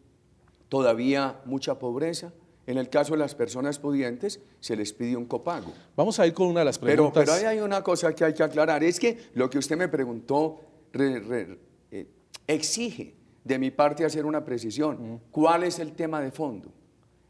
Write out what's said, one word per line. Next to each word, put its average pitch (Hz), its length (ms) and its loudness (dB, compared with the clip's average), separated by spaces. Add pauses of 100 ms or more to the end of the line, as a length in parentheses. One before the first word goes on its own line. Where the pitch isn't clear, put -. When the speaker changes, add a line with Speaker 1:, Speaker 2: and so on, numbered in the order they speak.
(680)
Speaker 1:
todavía 131 760 2
mucha 131 340 -4
pobreza, 160 540 -4 (340)
en 127 120 -2
el 127 100 -4
caso 147 240 2
de 156 60 2
las 147 160 -2
personas 127 440 -4
pudientes, 139 600 -4 (200)
se 113 160 -4
les 104 160 -4
pide 120 240 -4
un 120 100 -6
copago. 120 460 -6 (240)
Speaker 2:
Vamos 196 240 2
a 175 60 8
ir 160 80 2
con 185 140 2
una 170 120 2
de 151 60 4
las 127 120 0
Speaker 1:
Pero, 147 320 4
Speaker 2:
preguntas. 147 140 6
Speaker 1:
pero 147 80 4
ahí 220 240 2
hay 214 40 -2
una 196 220 -2
cosa 170 320 0
que 165 100 2
hay 156 100 2
que 160 80 0
aclarar, 151 420 2
es 175 160 2
que 233 340 0
lo 127 140 2
que 143 100 -2
usted 147 180 -2
me 180 120 0
preguntó 139 720 -2 (320)
re-, 127 280 0
re-, 101 380 -6 (320)
eh, 104 160 -12 (400)
exige 156 680 -4 (300)
de 131 140 -2
mi 131 120 0
parte 147 340 2
hacer 151 220 -2
una 151 180 -2
precisión. 123 560 -4
Speaker 2:
Ujú. 117 200 -12 (100)
Speaker 1:
¿Cuál 165 320 4
es 175 160 -2
el 160 140 -8
tema 160 280 -4
de 135 120 -4
fondo? 131 400 -8 (580)